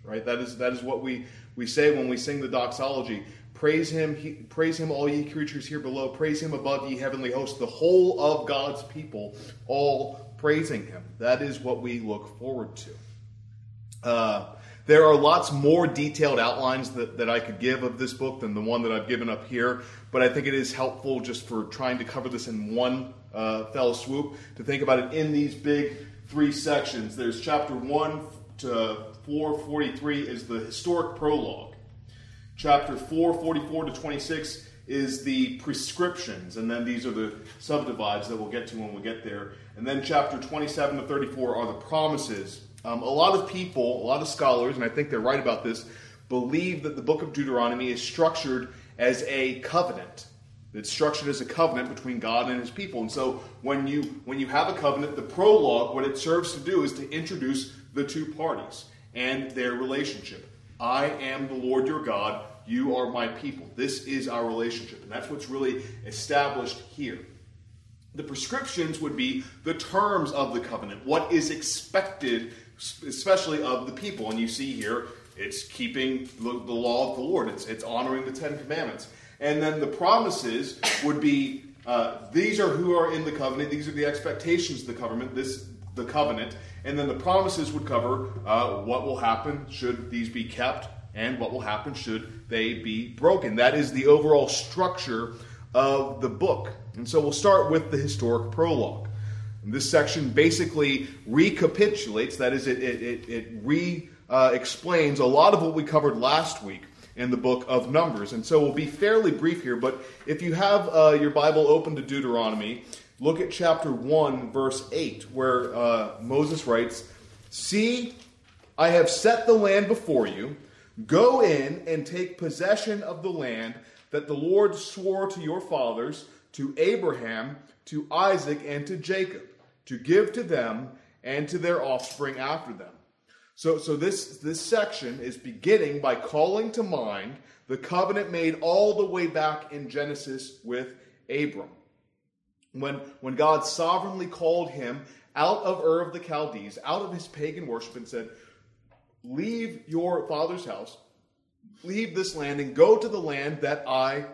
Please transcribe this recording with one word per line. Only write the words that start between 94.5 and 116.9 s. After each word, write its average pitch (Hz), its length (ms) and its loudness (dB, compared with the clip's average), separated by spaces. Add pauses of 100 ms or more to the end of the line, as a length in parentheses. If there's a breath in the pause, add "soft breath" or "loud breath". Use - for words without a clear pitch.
of 135 480 2
the 127 80 0
book. 107 440 0 (240)
And 117 120 -8
so 160 120 4
we'll 143 100 2
start 190 400 6
with 160 220 2
the 143 40 0
historic 104 540 0
prologue. 156 560 0 (560 loud breath)
And 104 100 -6
this 135 160 -2
section 151 420 2
basically 151 760 2 (200 loud breath)
recapitulates, 151 1120 2
that 127 140 2
is, 135 140 0
it, 127 160 0
it, 120 200 -2
it, 117 260 -6
it 113 200 -6 (140)
re-, 170 480 0 (180 loud breath)
uh, 131 240 6
explains 147 680 2
a 127 60 6
lot 156 280 8
of 160 80 4
what 160 120 0
we 156 100 0
covered 147 340 2
last 143 460 2
week 95 180 -10 (340 loud breath)
in 123 160 -2
the 123 40 2
book 127 300 2
of 127 240 2
Numbers. 131 420 2
And 113 140 -6
so 160 140 6
we'll 147 120 2
be 151 140 -2
fairly 202 460 4
brief 165 320 0
here, 123 100 0
but 127 300 -2 (220 loud breath)
if 151 140 -2
you 170 140 -2
have, 196 400 4
uh, 156 260 10
your 147 100 4
Bible 151 360 6
open 156 300 6
to 135 60 -4
Deuteronomy, 117 840 -2 (340 loud breath)
look 160 220 2
at - 100 -2
chapter 165 400 2
one, 131 640 0
verse 135 400 -2
eight, 147 400 -4
where, 127 420 0
uh, 117 460 2
Moses 147 440 0
writes, 117 380 0 (480 loud breath)